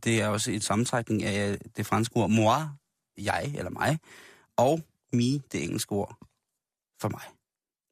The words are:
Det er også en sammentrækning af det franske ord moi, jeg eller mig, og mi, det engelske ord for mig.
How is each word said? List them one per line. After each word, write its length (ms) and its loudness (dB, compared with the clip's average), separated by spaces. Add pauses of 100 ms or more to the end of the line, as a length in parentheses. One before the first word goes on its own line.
Det 180 2
er 60 0
også 240 -2
en 100 -2
sammentrækning 640 0
af 340 0 (200)
det 80 -4
franske 320 0
ord 120 4
moi, 320 4 (560)
jeg 400 -2
eller 140 -6
mig, 280 0 (580)
og 240 4 (320)
mi, 280 2 (100)
det 120 -4
engelske 280 -4
ord 260 -4 (840)
for 80 -2
mig. 120 -8 (720)